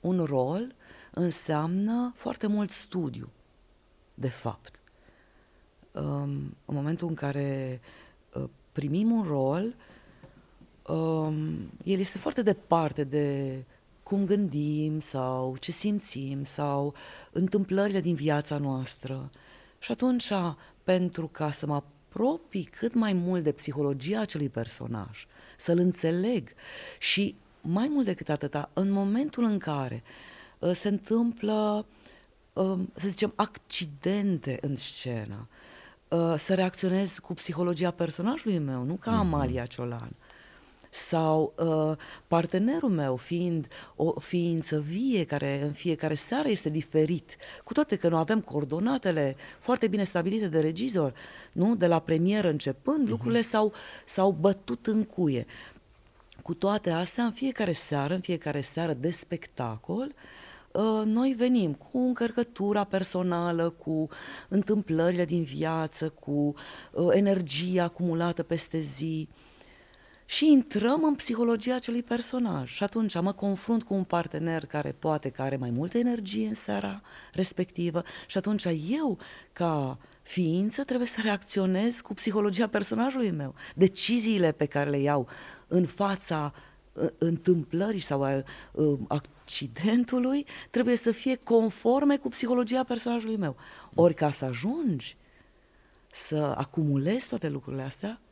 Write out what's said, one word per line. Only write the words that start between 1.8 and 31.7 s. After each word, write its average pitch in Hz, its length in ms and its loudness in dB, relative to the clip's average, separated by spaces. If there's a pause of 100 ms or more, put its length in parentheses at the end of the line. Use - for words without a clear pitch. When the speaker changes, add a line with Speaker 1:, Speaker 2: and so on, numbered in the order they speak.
Speaker 1:
foarte - 320 -4
mult 208 220 0
studiu, 120 600 -6 (840)
de 127 160 -4
fapt. - 520 -10 (1080)
Um, 143 640 -4 (100)
în 147 100 -6
momentul 156 320 -4
în 165 60 -4
care, 139 680 -4 (520)
uh, 135 100 -4 (280)
primim 165 400 0
un 226 120 2
rol, 156 520 0 (1120)
um, 156 840 -2 (140)
el 190 160 0
este 190 180 -2
foarte - 240 -2
departe 165 600 2
de 139 540 0 (460)
cum 202 220 2
gândim 151 760 0
sau 131 580 -2
ce - 140 -6
simțim 139 720 -2
sau 143 500 -2 (380)
întâmplările 190 680 2
din 170 140 2
viața 147 420 0
noastră. 135 720 -6 (480)
Și - 120 -8
atunci, 247 400 0 (520)
pentru 180 440 2
ca 151 240 -4
să 147 140 -6
mă 147 100 0
apropii 214 880 -4
cât - 300 -4
mai 220 200 2
mult 180 300 0
de 151 80 2
psihologia 143 680 -2
acelui 151 300 -2
personaj, 113 800 -6 (300)
să-l 170 220 2
înțeleg 180 680 0 (500)
și, - 360 0 (260)
mai 196 260 0
mult 285 180 2
decât 185 240 -4
atâta, 147 440 -2
în 190 180 0
momentul 220 520 0
în 214 160 2
care, 131 440 -4 (560)
uh, 175 140 2
se 180 140 0
întâmplă, 214 1000 0 (680)